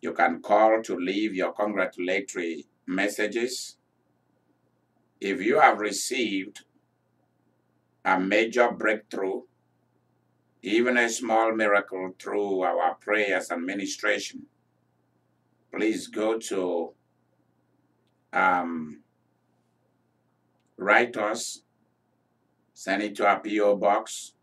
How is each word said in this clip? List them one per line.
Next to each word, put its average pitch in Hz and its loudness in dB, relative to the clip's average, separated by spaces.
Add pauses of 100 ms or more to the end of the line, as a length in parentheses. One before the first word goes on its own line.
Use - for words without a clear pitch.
You 82 -6
can 85 0
call 110 4
to 95 -4
leave 95 -2
your 90 0
congratulatory 92 -4 (180)
messages. 104 -4 (1400)
If 92 -4
you 123 4
have - 4
received 104 -6 (1400)
a 92 2
major 113 2
breakthrough, 104 -2 (1200)
even 120 2
a 120 4
small 113 2
miracle 101 0
through 98 -2
our 87 0
prayers 101 0
and 85 -4
ministration, 101 -4 (1300)
please 104 0
go 110 -2
to, 92 -4 (1400)
um, 85 0 (1800)
write 113 4
us, - -4 (1120)
send 98 -4
it 104 -4
to 104 2
our 98 4
P 104 -2
O 104 6
box 92 0